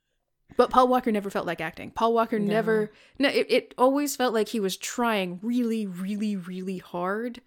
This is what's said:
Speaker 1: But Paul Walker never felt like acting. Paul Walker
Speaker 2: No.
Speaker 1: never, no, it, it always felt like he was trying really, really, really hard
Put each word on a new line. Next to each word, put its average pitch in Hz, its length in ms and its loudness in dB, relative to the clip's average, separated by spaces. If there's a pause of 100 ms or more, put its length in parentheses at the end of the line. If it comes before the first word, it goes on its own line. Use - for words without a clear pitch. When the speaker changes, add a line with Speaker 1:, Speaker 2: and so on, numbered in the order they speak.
(560)
Speaker 1:
But 254 140 6
Paul 254 180 6
Walker 247 240 2
never 202 180 -2
felt 190 160 -4
like 170 140 -4
acting. - 320 -8
Paul 226 200 0
Walker 226 260 2
Speaker 2:
No. 208 140 0
Speaker 1:
never, 220 400 0 (260)
no, 277 120 2
it, - 180 2
it - 300 0
always 277 380 2
felt 254 180 0
like 214 140 2
he 226 120 -2
was 190 160 -2
trying 202 680 -2
really, 226 440 0
really, 202 500 -4
really 185 420 -8
hard 202 680 -6